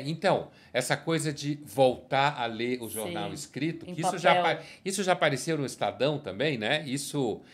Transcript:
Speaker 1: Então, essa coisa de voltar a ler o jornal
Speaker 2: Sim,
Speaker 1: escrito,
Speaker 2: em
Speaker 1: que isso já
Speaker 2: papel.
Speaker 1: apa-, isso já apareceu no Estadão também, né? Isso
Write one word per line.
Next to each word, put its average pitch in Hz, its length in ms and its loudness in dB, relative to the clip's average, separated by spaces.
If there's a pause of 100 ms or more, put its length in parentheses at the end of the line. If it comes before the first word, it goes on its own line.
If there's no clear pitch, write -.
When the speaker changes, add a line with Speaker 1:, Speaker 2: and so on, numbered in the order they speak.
Speaker 1:
Então, 160 400 0 (240)
essa 131 240 0
coisa 156 360 0
de 143 320 -4
voltar 135 720 4
a 120 100 -2
ler 120 360 -2
o 110 60 -6
jornal 101 400 -4
Speaker 2:
Sim, 95 60 -8
Speaker 1:
escrito, - 540 -6
Speaker 2:
em 180 60 -10
Speaker 1:
que 156 60 -6
isso 185 180 0
já 175 160 6
Speaker 2:
papel. 175 200 4
Speaker 1:
apa-, - 80 -8 (220)
isso 196 200 -2
já 180 80 6
apareceu 160 440 2
no 143 80 -2
Estadão 123 540 0
também, 123 400 -2
né? 127 260 0
Isso 123 580 -2 (120)